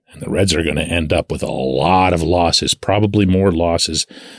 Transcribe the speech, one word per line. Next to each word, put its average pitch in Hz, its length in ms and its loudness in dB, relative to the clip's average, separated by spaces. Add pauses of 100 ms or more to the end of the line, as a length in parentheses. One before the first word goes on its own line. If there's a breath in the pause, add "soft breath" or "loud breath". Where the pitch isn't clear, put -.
(120)
and - 120 -18
the - 60 -10
Reds 92 260 0
are 82 80 0
gonna 73 180 -2
end 85 320 -2
up - 180 -2
with 73 120 -6
a 67 80 -4
lot 73 640 2
of 82 100 0
losses, 85 500 0
probably 104 540 0
more 95 240 2
losses 82 560 -2 (320 loud breath)